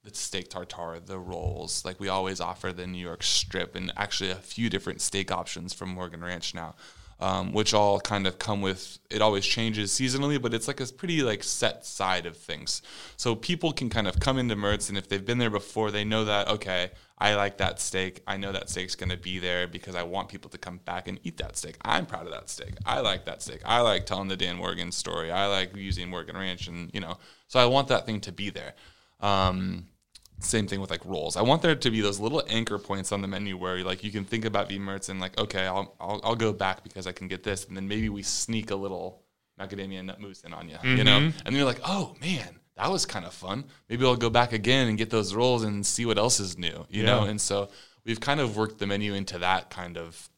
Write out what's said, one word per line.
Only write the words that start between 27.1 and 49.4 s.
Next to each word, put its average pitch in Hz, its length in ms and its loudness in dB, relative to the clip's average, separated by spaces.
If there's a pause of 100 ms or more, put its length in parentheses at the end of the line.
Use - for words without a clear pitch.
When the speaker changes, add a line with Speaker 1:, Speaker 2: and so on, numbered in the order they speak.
Speaker 1:
so 131 100 4
I 123 60 10
want 135 240 4
that 117 160 4
thing 107 160 -2
to 98 100 -10
be 190 180 -6
there. - 240 -10 (460)
Um, 92 680 2 (520)
same 107 260 2
thing 98 140 -4
with, 95 100 -6
like, 87 140 -4
rolls. 82 320 -2
I 90 60 2
want 139 200 6
there 165 140 6
to 123 160 2
be 113 80 2
those 101 220 2
little 131 260 0
anchor 110 320 0
points 98 320 -4
on 101 100 0
the 98 60 -4
menu 98 300 -4
where, 92 260 -2
like, 92 220 -2
you 107 60 -4
can 101 120 -2
think 113 220 -2
about 101 240 0
V 98 100 -4
Mertz 98 300 -6
and, 95 100 -6
like, 92 180 -4
okay, 101 280 0
I'll, 95 340 -2
I'll, 101 240 -4
I'll 113 120 2
go 113 180 2
back 95 320 0
because 92 200 -10
I 92 60 -4
can 92 160 -10
get 90 160 -6
this, 98 220 -2
and 95 100 -12
then 95 140 -6
maybe 110 180 0
we 101 160 -4
sneak 110 480 -2
a 101 60 0
little 92 460 -6 (360)
macadamia 95 460 -8
nut 95 160 -12
mousse 98 240 -16
in 82 80 -14
on 82 160 -12
you, - 160 -14
you 127 180 6
know? 104 160 10
Speaker 2:
Mm-hmm. 156 260 4
Speaker 1:
And 120 80 0
you're 139 120 6
like, 123 180 2
"Oh, 190 380 -2
man, 147 380 -4 (180)
that 113 120 0
was 185 160 2
kind 90 200 -6
of 87 80 -12
fun. 101 320 -6 (240)
Maybe 120 160 2
I'll 127 100 10
go 117 140 2
back 117 240 6
again 120 340 6
and 107 100 4
get 110 120 0
those 101 260 2
rolls 120 280 6
and 104 220 0
see - 200 0
what 107 120 4
else 117 220 6
is 90 180 -4
new," 80 320 -4
you 101 140 0
Speaker 2:
Yeah. 104 40 6
Speaker 1:
know? 104 160 6
And 104 180 0
so 101 280 0 (360)
we've 113 160 -2
kind 147 180 2
of 113 160 0
worked 110 240 0
the 101 80 -2
menu 101 280 0
into 95 240 -4
that 92 300 2